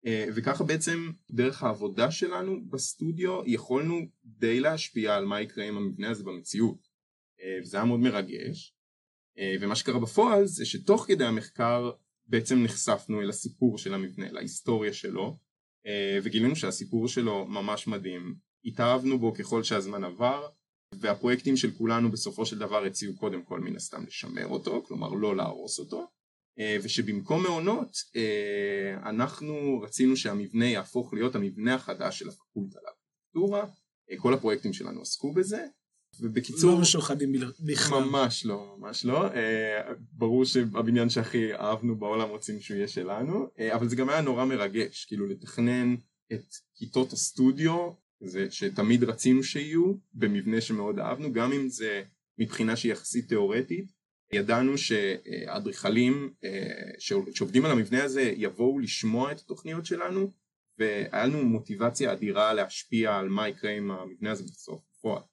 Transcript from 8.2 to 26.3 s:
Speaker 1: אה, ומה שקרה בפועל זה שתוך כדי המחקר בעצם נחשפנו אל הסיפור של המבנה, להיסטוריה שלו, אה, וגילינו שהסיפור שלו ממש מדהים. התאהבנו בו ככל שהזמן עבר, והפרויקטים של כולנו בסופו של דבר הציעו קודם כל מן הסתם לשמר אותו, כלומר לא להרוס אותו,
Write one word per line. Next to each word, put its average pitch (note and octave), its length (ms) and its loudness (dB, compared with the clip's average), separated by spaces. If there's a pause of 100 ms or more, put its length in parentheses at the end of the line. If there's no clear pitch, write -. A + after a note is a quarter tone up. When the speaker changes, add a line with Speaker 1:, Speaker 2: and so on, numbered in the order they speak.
Speaker 1:
אה, F#2+ 240 -2
ומה G#2 140 0
שקרה A#2+ 240 0
בפועל G3+ 460 6
זה G3 200 -4
שתוך G3 420 4
כדי - 180 4
המחקר A#2+ 680 0 (360)
בעצם A#2+ 360 4
נחשפנו G#2+ 580 0
אל G2+ 80 -2
הסיפור - 480 0
של G2 160 -6
המבנה, F#2+ 380 -6
להיסטוריה G#2+ 600 -2
שלו, G2 440 -6 (480)
אה, G2+ 380 0
וגילינו A#2 320 2
שהסיפור A2 520 -2
שלו A2 380 -2
ממש G2+ 420 -4
מדהים. F#2 480 -6 (300)
התאהבנו B2 540 2
בו A2+ 140 2
ככל A2 300 -2
שהזמן G2+ 400 -2
עבר, B2 440 -2 (480)
והפרויקטים B2 640 2
של A#2 140 2
כולנו A#2 400 2
בסופו G#2+ 340 -4
של G#2+ 140 -6
דבר G#2 260 0
הציעו F#2+ 300 -6
קודם F#2+ 280 -4
כל F2+ 160 -8
מן F2+ 160 -4
הסתם - 320 -10
לשמר - 380 -10
אותו, - 420 -4
כלומר - 220 -6
לא G2+ 260 0
להרוס - 440 -4
אותו, F2+ 280 -8 (520)